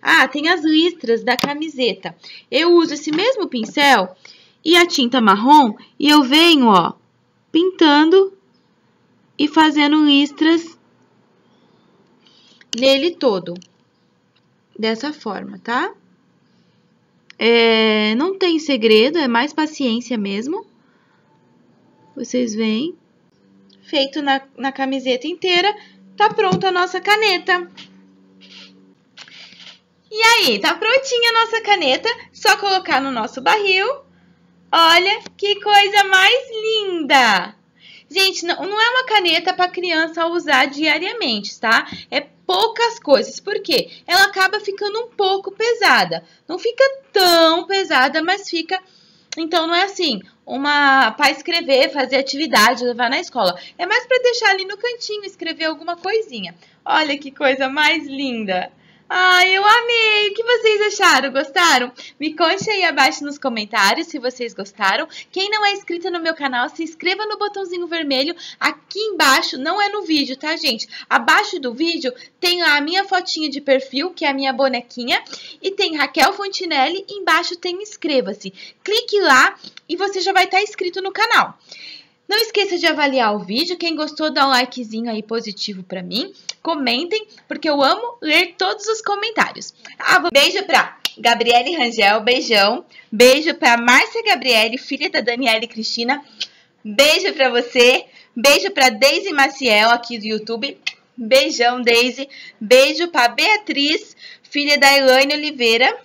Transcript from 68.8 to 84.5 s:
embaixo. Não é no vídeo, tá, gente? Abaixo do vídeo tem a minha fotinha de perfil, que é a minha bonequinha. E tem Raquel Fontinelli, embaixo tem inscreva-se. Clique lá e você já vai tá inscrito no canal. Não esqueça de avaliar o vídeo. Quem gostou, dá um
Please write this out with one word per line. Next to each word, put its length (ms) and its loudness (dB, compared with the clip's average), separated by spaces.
embaixo. 580 -2
Não 240 -4
é 80 0
no 140 -8
vídeo, 340 -2
tá, 180 -6
gente? 320 -6
Abaixo 500 0
do 140 -6
vídeo 400 -4
tem 220 -2
a 200 4
minha 220 -2
fotinha 460 -2
de 100 -8
perfil, 520 -2
que 140 -8
é 40 2
a 40 -2
minha 200 -4
bonequinha. 720 -4
E 120 -6
tem 240 -4
Raquel 380 0
Fontinelli, 760 -4
embaixo 460 -2
tem 260 -8
inscreva-se. 720 -6
Clique 380 -2
lá 340 4
e 80 -6
você 260 -4
já 100 -2
vai 140 2
tá 160 0
inscrito 400 -6
no 100 -8
canal. 460 -2
Não 80 0
esqueça 400 -2
de 80 -2
avaliar 500 0
o 40 -6
vídeo. 360 -4
Quem 200 -6
gostou, 360 -6
dá 140 2
um 60 2